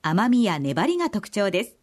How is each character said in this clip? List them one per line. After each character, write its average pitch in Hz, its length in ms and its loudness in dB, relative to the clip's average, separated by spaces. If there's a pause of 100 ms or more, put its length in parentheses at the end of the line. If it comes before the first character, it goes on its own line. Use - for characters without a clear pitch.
甘 180 280 2
み 240 140 4
や 170 160 0
粘 139 260 0
り 349 120 0
が 349 120 -2
特 - 200 -6
徴 202 220 -2
で 185 140 -2
す。 - 180 -20